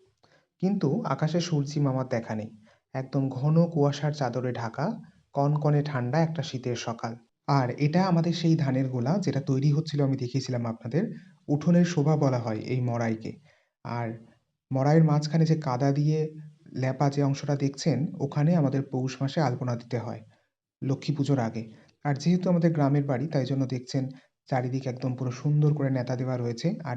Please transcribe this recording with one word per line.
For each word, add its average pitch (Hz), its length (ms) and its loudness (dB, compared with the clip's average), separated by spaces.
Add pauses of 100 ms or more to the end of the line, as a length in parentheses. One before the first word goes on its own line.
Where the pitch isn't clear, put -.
(640)
কিন্তু 185 260 2 (160)
আকাশে 160 360 0
সূর্যি 147 400 -2
মামার 131 280 0
দেখা 117 260 -4
নেই, 110 160 -6 (440)
একদম 135 340 -2
ঘন 135 280 0 (100)
কুয়াশার 147 460 2
চাদরে 127 400 -2
ঢাকা, 117 340 -4 (460)
কনকনে 147 500 2
ঠান্ডা 131 360 -2
একটা 160 240 0
শীতের 120 340 -6
সকাল। 117 360 -8 (360)
আর 139 180 4 (120)
এটা 147 280 2
আমাদের 170 260 2
সেই 165 240 2
ধানের 135 320 0
গোলা, 127 300 -2
যেটা 160 220 -2
তৈরি 139 300 2
হচ্ছিল, 147 320 0
আমি 135 140 2
দেখিয়েছিলাম 127 500 -4
আপনাদের। 120 360 -4 (460)
উঠোনের 170 360 4
শোভা 156 320 2
বলা 135 220 2
হয় 113 220 -4
এই 127 200 -2
মড়াইকে। 117 520 -2 (520)
আর 117 240 -6 (640)
মড়াইয়ের 147 340 6
মাঝখানে 151 400 2
যে 156 160 4
কাদা 139 320 2
দিয়ে 151 260 2 (560)
লেপা 131 360 0
যে 143 120 0
অংশটা 139 340 0
দেখছেন, 139 420 0 (220)
ওখানে 147 360 2
আমাদের 135 260 2
পৌষ 131 380 -4
মাসে 139 200 -2
আলপনা 123 360 0
দিতে 117 220 -6
হয় 107 240 -8 (600)
লক্ষ্মী 135 320 -2
পুজোর 139 260 2
আগে। 113 220 -4 (420)
আর 147 100 0
যেহেতু 180 360 2
আমাদের 170 220 4
গ্রামের 143 320 2
বাড়ি, 139 240 -2
তাই 135 180 0
জন্য 135 200 0
দেখছেন 127 380 -4 (420)
চারিদিকে 131 420 -2
একদম 123 280 -4
পুরো 123 140 -4
সুন্দর 147 440 2
করে 139 160 0
নেতা 131 260 -2
দেওয়া 127 200 -4
রয়েছে। 120 320 -2 (160)
আর 123 120 -6